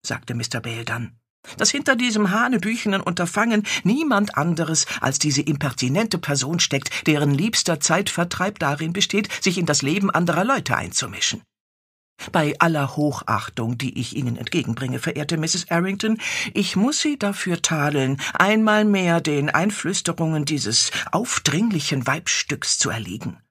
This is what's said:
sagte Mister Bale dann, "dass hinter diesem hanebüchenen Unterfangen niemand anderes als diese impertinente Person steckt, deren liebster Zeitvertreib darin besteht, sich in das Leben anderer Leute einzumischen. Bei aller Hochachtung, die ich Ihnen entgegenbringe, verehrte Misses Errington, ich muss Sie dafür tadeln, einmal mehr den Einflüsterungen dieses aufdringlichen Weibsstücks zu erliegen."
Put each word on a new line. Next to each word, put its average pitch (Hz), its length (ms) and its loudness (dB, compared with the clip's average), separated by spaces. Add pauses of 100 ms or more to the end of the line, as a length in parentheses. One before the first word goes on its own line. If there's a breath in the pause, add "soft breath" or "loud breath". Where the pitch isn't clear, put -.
sagte - 300 -8
Mister 117 260 -4
Bale 113 240 -8
dann, 117 320 -6 (400 loud breath)
"dass - 140 2
hinter 277 240 2
diesem 214 360 2
hanebüchenen 220 720 2
Unterfangen 208 640 2 (180 loud breath)
niemand 220 540 2
anderes 160 480 2 (160 loud breath)
als 135 160 0
diese 147 240 2
impertinente 147 760 0
Person 143 420 -2
steckt, - 480 -2
deren 147 260 4
liebster 170 460 2
Zeitvertreib 180 800 0
darin 156 340 -2
besteht, 202 360 0 (140 loud breath)
sich 185 140 2
in 175 80 0
das 151 160 2
Leben 180 300 2
anderer 170 320 2
Leute 262 320 0
einzumischen. - 680 -4 (920 loud breath)
Bei 151 280 2
aller 151 360 2
Hochachtung, 123 840 -2
die 131 220 -4
ich 117 160 -6
Ihnen 123 220 -2
entgegenbringe, 127 640 -2
verehrte 156 380 -4
Misses 160 280 -2
Errington, 196 540 0 (340 loud breath)
ich - 220 0
muss 240 260 2
Sie 294 160 0
dafür 196 440 -2
tadeln, 143 600 0 (120 loud breath)
einmal 214 520 4
mehr 185 340 4
den 147 300 0
Einflüsterungen 165 960 0
dieses 135 460 0 (200 loud breath)
aufdringlichen 160 960 0
Weibsstücks - 680 -2
zu - 140 0
erliegen." 110 600 -8